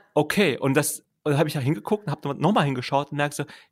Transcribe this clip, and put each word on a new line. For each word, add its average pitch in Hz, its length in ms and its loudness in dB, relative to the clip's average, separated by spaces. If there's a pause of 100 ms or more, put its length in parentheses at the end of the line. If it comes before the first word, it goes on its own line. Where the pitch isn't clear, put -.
(140)
Okay, 151 440 2
und 135 180 2
das, 147 240 0 (240)
und 151 80 2
da 139 60 2
hab 156 80 4
ich 151 80 -4
da 151 60 -4
hingeguckt 180 460 -2
und 143 60 -4
hab - 120 -8
noch 143 280 0
mal 220 120 4
hingeschaut 139 460 -2
und 147 60 -8
merk 143 160 0
so, 147 120 -6 (280)